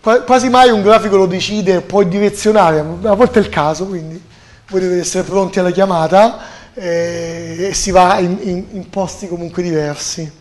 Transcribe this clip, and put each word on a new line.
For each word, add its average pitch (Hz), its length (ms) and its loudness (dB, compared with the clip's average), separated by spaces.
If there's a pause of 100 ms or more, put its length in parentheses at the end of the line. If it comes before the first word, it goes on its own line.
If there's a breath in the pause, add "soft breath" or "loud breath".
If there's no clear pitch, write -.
qua-, 233 200 2
quasi 247 300 2
mai 254 200 6
un 214 120 2
grafico 202 340 4
lo 190 100 4
decide, 185 540 -2
può 196 220 0
direzionare, 196 760 2
a 170 360 -2
volte 220 260 4
è - 20 2
il 180 60 -2
caso, 160 380 -2
quindi 170 360 -10 (460 soft breath)
voi 190 120 -2
dovete 180 200 -2
essere 185 240 -4
pronti 185 340 -2
alla 180 120 0
chiamata, 190 680 2 (360 loud breath)
eh, 170 960 -6
e - 40 -8
si - 160 -4
va 185 280 4
in, 180 240 -2
in, 185 300 -6
in 190 180 -12
posti 196 360 -8
comunque 170 360 -8
diversi. 156 680 -6 (100)